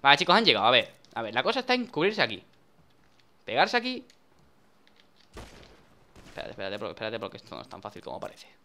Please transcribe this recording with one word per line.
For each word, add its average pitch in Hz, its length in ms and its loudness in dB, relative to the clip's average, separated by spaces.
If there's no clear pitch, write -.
Vale, 139 160 6
chicos, 180 180 4
han 226 100 4
llegado, 107 200 4
a 117 60 6
ver. 123 240 4
A 117 60 -6
ver, 107 120 -8
la 123 100 0
cosa 233 180 -2
está 247 120 -2
en 247 140 -2
cubrirse 196 340 -2
aquí. 110 220 -2
Pegarse 165 320 2
aquí. 247 280 -4
Espérate, - 240 -12
espérate, 98 240 -8
espérate, 110 440 -8
porque 107 180 -10
esto - 180 -18
no 58 60 -12
es - 80 -18
tan 92 120 -16
fácil - 200 -14
como - 180 -12
parece. - 280 -14